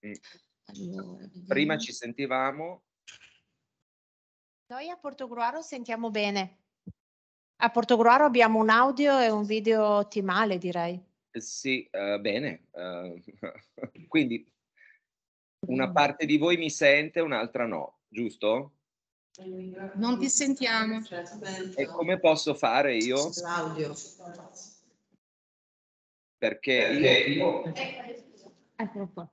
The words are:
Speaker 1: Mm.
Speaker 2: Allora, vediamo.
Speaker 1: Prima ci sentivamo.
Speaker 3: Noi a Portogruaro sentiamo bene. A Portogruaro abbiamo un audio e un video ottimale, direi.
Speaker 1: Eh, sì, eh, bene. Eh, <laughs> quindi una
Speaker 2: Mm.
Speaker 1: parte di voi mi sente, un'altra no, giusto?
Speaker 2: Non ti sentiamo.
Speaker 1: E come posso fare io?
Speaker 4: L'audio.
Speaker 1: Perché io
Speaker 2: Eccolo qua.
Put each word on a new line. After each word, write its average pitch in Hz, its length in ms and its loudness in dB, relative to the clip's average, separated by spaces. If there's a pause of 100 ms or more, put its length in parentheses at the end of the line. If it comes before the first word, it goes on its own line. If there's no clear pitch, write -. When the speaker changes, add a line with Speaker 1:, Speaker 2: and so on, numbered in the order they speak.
Speaker 1:
Mm. 104 60 -12 (540)
Speaker 2:
Allora, 190 520 -14
vediamo. 185 300 -20
Speaker 1:
Prima 151 300 0
ci - 140 -8
sentivamo. 139 920 -6 (1900)
Speaker 3:
Noi 277 180 -10
a 359 60 -10
Portogruaro 269 680 -6
sentiamo 233 500 -6
bene. 202 480 -2 (960)
A 233 120 2
Portogruaro 233 540 6
abbiamo 233 360 6
un 220 100 4
audio 262 500 6
e 240 100 4
un 214 140 2
video 214 420 2
ottimale, 202 720 2
direi. 175 400 -4 (340)
Speaker 1:
Eh, 117 100 -10
sì, - 500 -4
eh, 101 280 -2
bene. 104 520 -4
Eh, 90 540 -10
<laughs> - 840 -14
quindi 127 420 -2 (1160)
una 131 220 0
Speaker 2:
Mm. 180 40 -8
Speaker 1:
parte 147 320 2
di 147 120 4
voi 170 180 4
mi 165 140 -2
sente, 147 500 4
un'altra 120 460 -2
no, 85 420 -6
giusto? 113 680 -2 (1160)
Speaker 2:
Non 226 220 0
ti 269 120 0
sentiamo. 226 720 0 (760)
Speaker 1:
E 135 120 -2
come 170 300 -2
posso 156 360 4
fare 135 420 2
io? 127 340 0 (120)
Speaker 4:
L'audio. 160 520 -4 (2500)
Speaker 1:
Perché 113 360 -2 (540)
io 151 360 0 (1120)
Speaker 2:
Eccolo 202 360 -8
qua. 170 200 -14